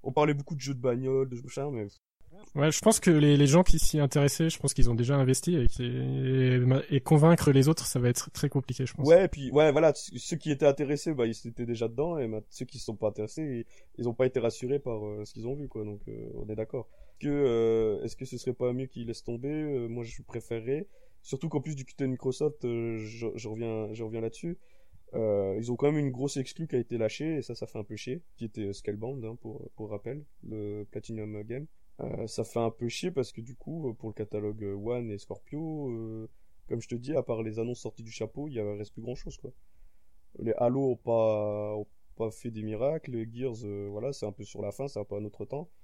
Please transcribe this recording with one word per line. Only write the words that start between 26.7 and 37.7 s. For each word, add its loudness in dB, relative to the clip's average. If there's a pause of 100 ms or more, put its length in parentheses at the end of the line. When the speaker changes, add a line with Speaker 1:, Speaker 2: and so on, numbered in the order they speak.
Speaker 1:
a 4
été -4
lâchée, -2
et -4
ça, -10
ça -8
fait -12
un -8
peu -10
chier, -8 (160)
qui -8
était, -8
euh, -4
Scalebound, -8
hein, -10
pour, -12
pour -10
rappel, -8 (240)
le -8
Platinum -8
Game. -8 (360)
Euh, -6
ça -4
fait -4
un 2
peu -8
chier -4
parce -4
que -12
du -16
coup, -8
euh, -6
pour -12
le -8
catalogue, -6
euh, -6
One -4
et -8
Scorpio, -8
euh, -8 (400)
comme -2
je -14
te -4
dis, -6
à 2
part -4
les -4
annonces -4